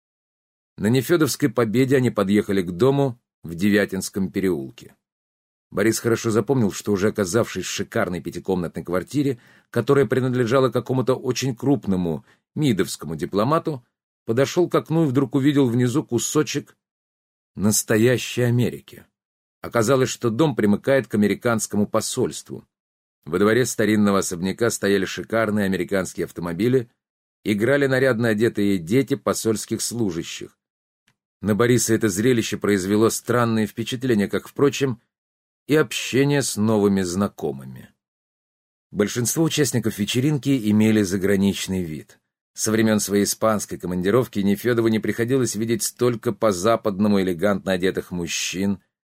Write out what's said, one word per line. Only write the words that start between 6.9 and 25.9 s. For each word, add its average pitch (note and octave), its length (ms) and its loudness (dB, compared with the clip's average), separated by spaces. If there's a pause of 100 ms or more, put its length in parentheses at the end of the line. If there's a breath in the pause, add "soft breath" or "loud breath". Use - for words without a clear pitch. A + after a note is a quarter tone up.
уже G2+ 160 0
оказавшись F#2+ 560 -2
в - 40 -10
шикарной F2+ 520 -6
пятикомнатной F2 640 -6
квартире, A#2+ 560 -4 (300 soft breath)
которая C#3 380 2
принадлежала B2+ 640 0
какому-то B2+ 440 -2
очень B2+ 420 -4
крупному F#2 720 -2 (300 soft breath)
мидовскому F#2+ 600 -2
дипломату, C3+ 680 -2 (440)
подошёл C3+ 400 2
к - 60 0
окну D#3+ 300 2
и - 20 4
вдруг C3+ 260 0
увидел C#3 340 4
внизу B2 360 0
кусочек - 720 -2 (800)
настоящей A2+ 880 0
Америки. A#2 640 -2 (520)
Оказалось, A#2+ 500 0
что - 200 -2
дом B2+ 260 2
примыкает A2+ 520 2
к - 80 -6
американскому G#2 720 0
посольству. - 760 -4 (640)
Во E2 140 -2
дворе A2 260 4
старинного G#2 540 2
особняка F#2 500 -2
стояли G2+ 360 0
шикарные G#2+ 600 -2
американские F2+ 600 -2